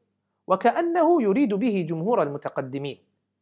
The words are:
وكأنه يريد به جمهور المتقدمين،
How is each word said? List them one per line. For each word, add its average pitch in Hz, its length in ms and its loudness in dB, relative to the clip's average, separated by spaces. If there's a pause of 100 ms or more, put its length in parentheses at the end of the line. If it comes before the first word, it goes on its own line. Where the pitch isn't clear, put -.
(460)
وكأنه 330 760 2
يريد 208 320 2
به 190 340 0
جمهور 170 340 0
المتقدمين، 139 760 -6 (440)